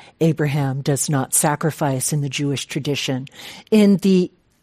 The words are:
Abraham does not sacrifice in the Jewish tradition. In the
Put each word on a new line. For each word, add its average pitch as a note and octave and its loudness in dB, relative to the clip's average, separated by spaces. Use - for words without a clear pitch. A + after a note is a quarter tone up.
Abraham C#3+ 0
does C#3+ -2
not C3+ -2
sacrifice D3 -2
in D3+ -2
the C#3+ -4
Jewish C#3+ -4
tradition. C3+ -4
In G3+ 6
the F#3 2